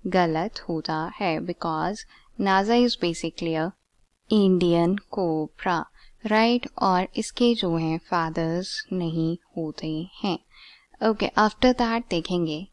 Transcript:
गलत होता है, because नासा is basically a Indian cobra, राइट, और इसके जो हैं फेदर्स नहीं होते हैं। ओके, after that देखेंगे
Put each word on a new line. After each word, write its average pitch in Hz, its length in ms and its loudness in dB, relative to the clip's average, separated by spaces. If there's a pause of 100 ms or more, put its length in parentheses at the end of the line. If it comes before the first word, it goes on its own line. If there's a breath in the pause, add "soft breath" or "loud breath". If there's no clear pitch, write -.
गलत 175 520 0 (100)
होता 156 320 -4 (180)
है, 170 200 0
because 170 680 -4 (340 soft breath)
नासा 196 340 2
is 240 300 4
basically 165 540 -4
a 160 120 0 (600)
Indian 180 680 4 (220)
cobra, 160 640 -2 (440 soft breath)
राइट, 226 420 2 (100)
और 185 300 2 (100)
इसके 240 380 0
जो 180 200 -2
हैं 160 220 -2
फेदर्स 165 960 -4
नहीं 165 440 -2 (200)
होते 160 340 -6 (320)
हैं। 196 140 -2 (720 loud breath)
ओके, 208 200 0 (100)
after 233 340 4
that 233 360 -2
देखेंगे 170 640 -2